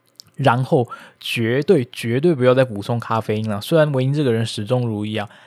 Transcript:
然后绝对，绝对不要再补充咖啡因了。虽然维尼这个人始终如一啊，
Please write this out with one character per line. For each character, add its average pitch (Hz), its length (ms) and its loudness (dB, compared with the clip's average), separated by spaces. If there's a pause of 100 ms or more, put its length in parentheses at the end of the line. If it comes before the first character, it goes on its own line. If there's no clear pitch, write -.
(340)
然 131 300 2
后 127 240 2 (320)
绝 117 400 -2
对， 151 320 2
绝 120 260 -4
对 170 160 2
不 123 100 0
要 127 100 6
再 131 100 4
补 107 160 -6
充 120 180 -4
咖 113 220 -2
啡 107 160 -2
因 110 140 -4
了。 101 100 -4
虽 165 180 0
然 151 140 2
维 131 140 0
尼 139 80 0
这 151 100 0
个 120 80 2
人 113 140 0
始 110 180 -8
终 123 240 -2
如 104 160 -4
一 107 100 -6
啊， 101 140 -4 (180)